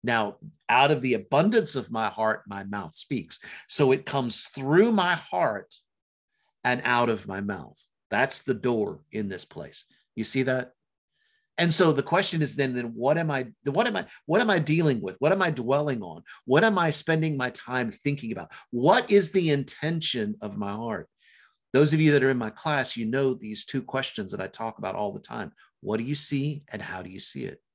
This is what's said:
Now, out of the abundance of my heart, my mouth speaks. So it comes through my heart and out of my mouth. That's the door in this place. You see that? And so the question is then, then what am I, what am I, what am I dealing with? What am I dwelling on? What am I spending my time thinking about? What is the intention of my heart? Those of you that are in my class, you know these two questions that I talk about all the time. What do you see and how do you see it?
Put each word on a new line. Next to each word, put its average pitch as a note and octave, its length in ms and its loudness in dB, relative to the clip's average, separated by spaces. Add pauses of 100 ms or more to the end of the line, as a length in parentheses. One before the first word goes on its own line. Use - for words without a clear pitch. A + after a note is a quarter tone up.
Now, A2+ 340 0 (300)
out C3 220 6
of C#3+ 120 2
the B2+ 120 0
abundance D#3 640 2
of A2 160 -6
my A2 160 -2
heart, A2 400 -2
my G2 160 -10
mouth G2 320 -10
speaks. - 440 -10 (280)
So C3+ 240 4
it C3 140 2
comes B2+ 380 -2 (120)
through D#3+ 380 4
my F3+ 200 2
heart D3+ 600 -4 (880)
and B2 200 0
out A#2+ 260 2
of G2+ 180 -4
my G2 140 -8
mouth. F#2+ 400 -10 (280)
That's B2 340 -2
the C3+ 100 -2
door G#2+ 480 -2 (100)
in G#2+ 180 -6
this F#2+ 160 -10
place. - 400 -18 (300)
You A2 80 -6
see C3 200 -2
that? B2+ 280 -2 (840)
And E3+ 160 2
so E3+ 180 6
the C#3 120 2
question F3+ 380 2
is C#3+ 140 -2
then, C3 200 0
then A#2+ 180 -4
what B2 240 2
am E3 140 -2
I, C3 160 -2 (180)
what E3+ 220 2
am A3 80 -2
I, F3+ 100 -4 (200)
what F#3 160 4
am A3+ 80 2
I F#3+ 100 4
dealing D3+ 420 2
with? F#2+ 180 -8
What D3+ 120 2
am G3 100 2
I F3 80 2
dwelling C3 540 0
on? E2+ 200 -14 (220)
What C#3 180 6
am G#3+ 140 4
I E3+ 120 2
spending D#3+ 480 0
my B2+ 140 -2
time B2 400 -4
thinking C#3 400 -4
about? F#2+ 200 -10 (180)
What E3 400 4
is G3 220 6
the F3 180 2
intention C#3+ 920 -2
of G2+ 160 -8
my G2+ 160 -4
heart? G#2+ 360 -6 (640)
Those C#3+ 200 4
of D#3 60 2
you D#3 120 6
that C#3 120 6
are C3+ 60 4
in C3 80 2
my A2 140 -4
class, C#3+ 440 -2
you A#2 100 -4
know C3 280 0
these G#2+ 320 -10
two C3 160 -4
questions A#2+ 500 -6
that G2+ 100 -8
I G2 60 -6
talk A2+ 300 -10
about F#2+ 180 -6
all G2+ 160 -4
the G2+ 80 -10
time. G#2+ 320 -12 (300)
What G#2+ 160 -4
do A#2 60 -4
you C#3 120 -4
see C#3+ 540 -4
and G#2 120 -10
how F#2 200 -10
do F2+ 80 -14
you F#2+ 100 -14
see - 260 -10
it? - 160 -12 (140)